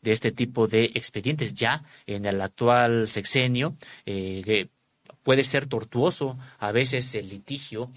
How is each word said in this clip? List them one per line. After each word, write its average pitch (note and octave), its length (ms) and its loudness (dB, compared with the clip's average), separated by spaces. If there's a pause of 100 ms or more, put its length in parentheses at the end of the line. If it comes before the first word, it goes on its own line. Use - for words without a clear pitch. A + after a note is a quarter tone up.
de A2 120 2
este A2+ 180 0
tipo A#2+ 380 0
de A2 160 4 (100)
expedientes A#2 600 -4
ya B2 280 0 (240)
en G2+ 180 -6
el G2 160 0
actual A#2 680 2
sexenio, B2+ 640 0 (300)
eh, F#2+ 400 -6
que G2+ 240 0 (540)
puede C3 200 4
ser C3+ 240 0
tortuoso C3 720 -2 (200)
a G#2 120 -4
veces B2+ 460 0
el G2 120 -8
litigio, A#2+ 680 -10